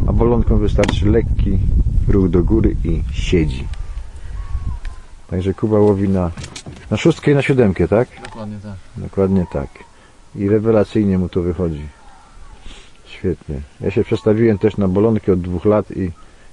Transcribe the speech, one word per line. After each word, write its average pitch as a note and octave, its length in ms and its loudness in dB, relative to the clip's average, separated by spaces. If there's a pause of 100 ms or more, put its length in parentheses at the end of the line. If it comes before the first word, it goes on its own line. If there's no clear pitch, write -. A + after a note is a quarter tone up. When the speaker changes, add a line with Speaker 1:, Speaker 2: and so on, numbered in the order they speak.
Speaker 1:
A G#2 60 2
bolonką A2+ 440 4
wystarczy G#2 540 2
lekki - 480 2 (500)
ruch F#2+ 220 4
do F2 120 4
góry F#2+ 420 2
i D#2+ 180 -2 (100)
siedzi. D#2 520 0 (1700)
Także F#2 240 -2
Kuba G#2+ 240 0
łowi G2+ 300 4
na, F#2 220 0 (600)
na A2 60 0
szóstkę - 340 2
i D3 40 6
na C#3 80 2
siódemkę, G#2+ 460 2
tak? A#2 200 2 (160)
Speaker 2:
Dokładnie G#2+ 380 -12
tak. G2+ 140 -12 (200)
Speaker 1:
Dokładnie F#2+ 560 0
tak. C#2 160 -4 (680)
I G2+ 140 -2
rewelacyjnie G#2 680 2
mu F2+ 100 -2
to F2+ 140 -2
wychodzi. E2+ 400 -2 (1200)
Świetnie. D#2 540 -6 (200)
Ja F#2+ 100 -4
się G#2 140 0
przestawiłem A2 540 2
też G#2+ 180 0
na G2 120 0
bolonki G#2 420 2
od F#2 100 2
dwóch F2+ 240 -4
lat G#2 260 2
i F#2 200 -4 (420)